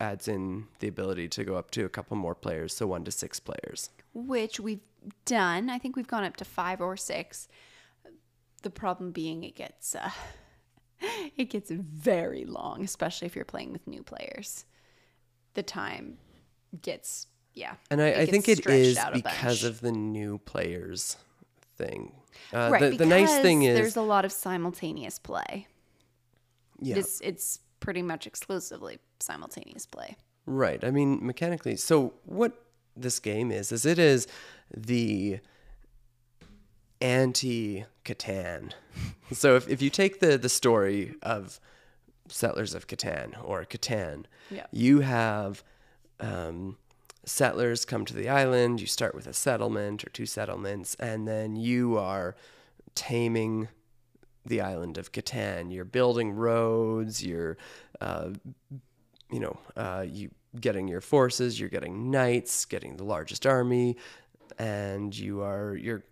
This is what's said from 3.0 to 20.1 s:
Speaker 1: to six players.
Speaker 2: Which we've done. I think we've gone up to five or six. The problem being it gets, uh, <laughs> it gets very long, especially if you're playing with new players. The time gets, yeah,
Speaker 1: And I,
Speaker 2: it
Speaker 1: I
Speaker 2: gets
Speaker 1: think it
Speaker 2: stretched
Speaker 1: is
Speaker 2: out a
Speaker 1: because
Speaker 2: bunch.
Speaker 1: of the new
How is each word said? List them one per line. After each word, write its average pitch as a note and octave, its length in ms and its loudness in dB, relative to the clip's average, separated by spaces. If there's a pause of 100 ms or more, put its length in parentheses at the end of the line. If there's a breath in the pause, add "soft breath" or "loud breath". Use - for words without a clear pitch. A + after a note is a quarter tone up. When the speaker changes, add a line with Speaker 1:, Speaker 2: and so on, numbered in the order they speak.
Speaker 1:
to F2 80 -8
six - 260 -8
players. - 520 -12 (220)
Speaker 2:
Which A#3 460 -4
we've G#3+ 220 -6 (440)
done. G3+ 460 2
I B3 80 -4
think B3+ 180 -6
we've B3 120 -4
gone A3 160 -2
up F3 140 -6
to F#3+ 60 -10
five F3+ 360 -4
or F#3 160 -4
six. - 500 -8 (1160 soft breath)
The G3 80 -6
problem F3+ 420 -4
being E3 320 -6
it - 100 -16
gets, - 400 -10
uh, - 160 -6 (580 loud breath)
<laughs> G4 680 -10
it C4 120 -2
gets G3+ 220 -8
very D#3+ 720 -2
long, - 400 -10
especially F3 420 -6
if - 100 -10
you're - 100 -8
playing - 260 -12
with - 140 -14
new - 160 -14
players. - 600 -14 (920 soft breath)
The G3 80 -4
time - 560 -8 (640 soft breath)
gets, - 440 -8 (280)
yeah, - 200 -10 (160)
Speaker 1:
And C#3+ 100 4
I, D3+ 80 6
Speaker 2:
it C3 80 6
Speaker 1:
I - 100 4
Speaker 2:
gets D#3 40 2
Speaker 1:
think G3+ 180 4
it G#3 100 8
Speaker 2:
stretched C3+ 200 6
Speaker 1:
is B2+ 200 8
Speaker 2:
out - 140 0
a C3 40 2
Speaker 1:
because A#2+ 460 0
Speaker 2:
bunch. - 20 -2
Speaker 1:
of A2 160 -2
the A#2+ 120 0
new G#2+ 460 -2